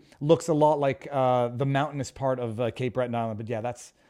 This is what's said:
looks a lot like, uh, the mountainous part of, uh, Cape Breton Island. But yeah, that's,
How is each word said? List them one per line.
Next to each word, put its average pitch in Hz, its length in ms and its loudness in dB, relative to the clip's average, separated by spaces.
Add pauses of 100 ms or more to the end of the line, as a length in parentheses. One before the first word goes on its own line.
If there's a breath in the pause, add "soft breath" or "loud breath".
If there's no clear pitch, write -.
(200 soft breath)
looks 156 280 2
a 170 40 2
lot 151 280 6
like, 139 300 -2
uh, 127 380 2
the 123 160 -4
mountainous 139 460 -2
part 131 300 -2
of, 113 200 -4
uh, 117 120 0
Cape 127 220 -4
Breton 123 200 -2
Island. 113 240 -4
But 110 100 -10
yeah, 113 120 -4
that's, 120 320 -10 (180)